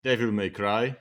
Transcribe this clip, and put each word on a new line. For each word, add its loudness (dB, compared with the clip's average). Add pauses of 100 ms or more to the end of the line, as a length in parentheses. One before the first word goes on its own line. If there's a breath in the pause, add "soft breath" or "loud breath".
Devil 2
May 0
Cry. 0